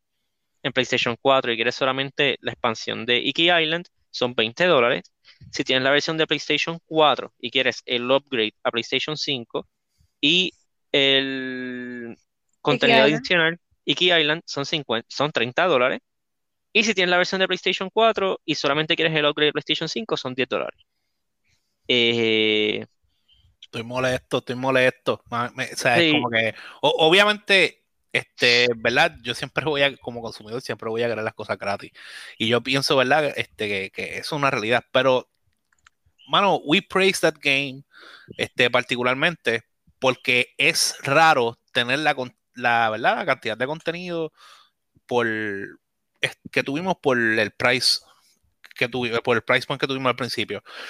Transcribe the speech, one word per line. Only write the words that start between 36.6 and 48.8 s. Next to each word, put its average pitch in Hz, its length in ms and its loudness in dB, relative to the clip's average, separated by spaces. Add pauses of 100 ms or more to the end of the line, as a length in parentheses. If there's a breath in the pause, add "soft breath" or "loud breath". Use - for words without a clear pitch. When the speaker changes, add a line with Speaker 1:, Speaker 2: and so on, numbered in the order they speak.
Speaker 3:
we 160 160 2
praise 190 400 0
that 160 200 2
game, 139 420 -2 (540 loud breath)
este, 120 320 0
particularmente, 123 960 0 (360)
porque 123 580 0
es 156 460 0
raro 139 540 4 (160)
tener 127 260 0
la 151 160 0
con-, 127 200 -8 (180)
la, 117 360 2
¿verdad? 127 280 0
La 220 80 -6
cantidad 120 320 -2
de 127 100 -2
contenido 165 640 -6 (760 soft breath)
por, 120 200 2 (1000)
es-, - 120 -8 (140)
que 127 120 0
tuvimos 165 380 -4
por 131 160 2
el 110 340 2
price - 480 0 (760 soft breath)
que 123 140 -2